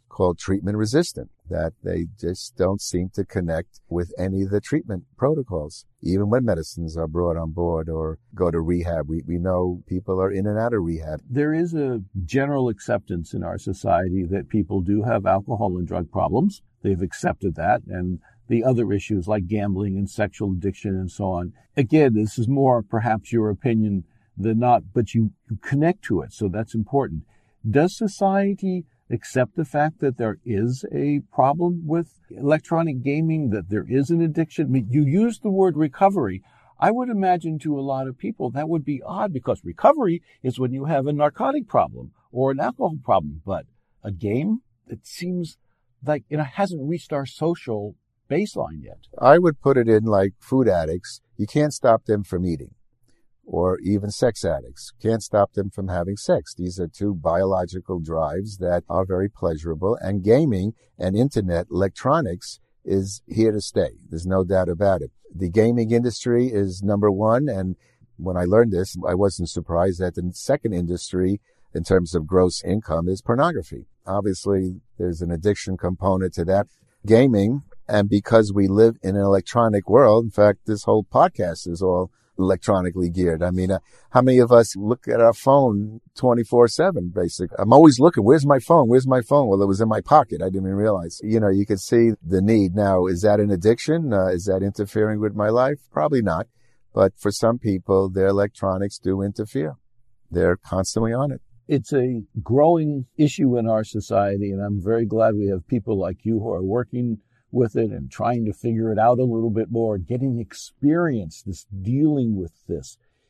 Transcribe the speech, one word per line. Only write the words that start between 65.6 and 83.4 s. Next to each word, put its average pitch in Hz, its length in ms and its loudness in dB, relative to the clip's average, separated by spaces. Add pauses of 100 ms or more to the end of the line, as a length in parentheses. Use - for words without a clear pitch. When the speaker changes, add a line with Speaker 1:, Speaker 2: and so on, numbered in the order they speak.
Speaker 1:
industry 120 560 2
is 101 340 -2
number 101 300 2
one. 110 380 2
And 95 260 -4 (440)
when 90 180 -4
I 90 80 0
learned 110 260 4
this, 92 340 -2
I 87 120 0
wasn't 92 340 0
surprised 87 500 -2
that 90 140 -4
the 90 180 -6
second - 400 -2
industry 90 680 -2 (340)
in - 80 -4
terms 90 320 0
of 78 140 -4
gross 90 340 2
income 87 460 -2
is 95 120 -4
pornography. 120 640 -4 (200)
Obviously, 95 720 -2 (160)
there's 87 260 -4
an 87 100 -4
addiction 92 440 -2
component 92 580 -2
to 87 100 -4
that. 95 240 0 (360)
Gaming, 117 580 4 (260)
and 101 200 2
because 104 440 4
we 98 160 2
live 110 340 6
in 95 140 -2
an 101 60 2
electronic 101 640 2
world, 117 380 6
in 104 40 -8
fact, 104 360 4
this 104 180 -4
whole 107 180 2
podcast 104 680 0
is 85 140 -6
all 90 300 0 (260)
electronically 92 720 0
geared. 85 320 0